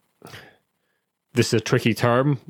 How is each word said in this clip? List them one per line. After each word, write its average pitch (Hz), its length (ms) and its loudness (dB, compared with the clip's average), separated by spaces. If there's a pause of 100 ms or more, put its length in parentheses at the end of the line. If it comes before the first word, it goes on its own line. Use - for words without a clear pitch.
(1300)
this 120 140 2
is 113 120 0
a - 0 -
tricky 120 320 0
term 123 580 0